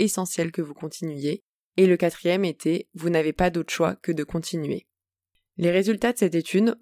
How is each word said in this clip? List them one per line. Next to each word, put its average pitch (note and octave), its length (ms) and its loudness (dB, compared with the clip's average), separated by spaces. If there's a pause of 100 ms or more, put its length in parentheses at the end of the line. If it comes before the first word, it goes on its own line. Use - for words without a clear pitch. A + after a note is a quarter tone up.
essentiel F#3 500 -2
que E3+ 120 -6
vous D3 120 -10
continuiez ». D3 680 -8 (320)
Et F#3+ 100 6
le F3+ 100 6
quatrième F3 480 0
était, « E3 500 -2
Vous E3 140 -4
n'avez D#3 240 2
pas F3+ 180 2
d'autre E3+ 220 -4
choix E3+ 220 0
que - 160 -8
de D3+ 140 -2
continuer ». D#3+ 640 -6 (720)
Les F3 120 2
résultats G3 420 2
de - 60 -6
cette E3+ 160 2
étude G3 480 2